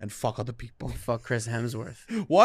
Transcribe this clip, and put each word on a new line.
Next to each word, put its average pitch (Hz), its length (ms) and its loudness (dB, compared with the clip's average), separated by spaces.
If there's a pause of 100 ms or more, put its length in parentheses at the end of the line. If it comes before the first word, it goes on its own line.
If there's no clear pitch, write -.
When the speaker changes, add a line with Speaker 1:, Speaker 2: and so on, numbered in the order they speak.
Speaker 1:
and 110 100 -8
fuck - 260 -2
other 123 140 -4
people? 117 380 -10
Speaker 2:
Fuck 117 340 -4
Chris 117 240 -2
Hemsworth. 113 520 -4 (260)
Speaker 1:
<laughs> - 20 -10
Why 175 180 8